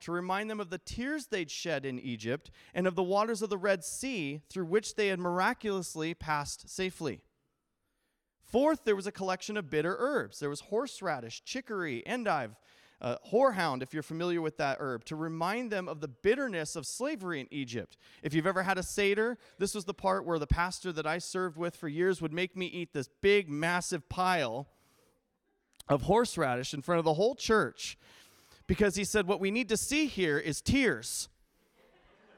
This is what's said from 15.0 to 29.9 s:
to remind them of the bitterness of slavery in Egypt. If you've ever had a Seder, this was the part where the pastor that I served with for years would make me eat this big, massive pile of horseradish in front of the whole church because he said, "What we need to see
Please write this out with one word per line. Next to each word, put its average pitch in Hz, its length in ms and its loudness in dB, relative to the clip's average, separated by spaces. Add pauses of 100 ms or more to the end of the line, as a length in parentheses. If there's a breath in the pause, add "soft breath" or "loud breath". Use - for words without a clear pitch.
to 160 100 -6
remind 170 560 -2
them 185 160 -2
of 147 140 -6
the 151 60 -6
bitterness 196 680 2
of 147 100 -6
slavery 190 540 -4
in 127 100 -10
Egypt. 120 460 -6 (260 loud breath)
If 147 120 -4
you've 160 120 4
ever 185 160 2
had 185 140 2
a 185 60 -2
Seder, 208 560 2 (200 loud breath)
this 196 160 0
was 190 120 -6
the 190 80 -4
part 190 320 0
where 165 120 2
the 147 80 0
pastor 175 460 0
that 156 140 -2
I 156 100 0
served 180 400 -4
with 170 180 -4
for 160 140 -8
years 170 320 2
would 160 120 -2
make 180 240 -2
me 185 100 -4
eat 170 260 -8
this 139 160 -4
big, 196 400 4
massive 165 600 -2
pile 147 580 0 (1200 soft breath)
of 139 140 2
horseradish 151 680 2
in 147 80 -6
front 170 200 2
of 160 40 0
the 156 100 6
whole 214 200 2
church - 640 0 (680 loud breath)
because 202 260 4
he 202 80 0
said, 196 240 2
"What 180 140 0
we 190 100 2
need 226 180 0
to 220 80 2
see 294 300 2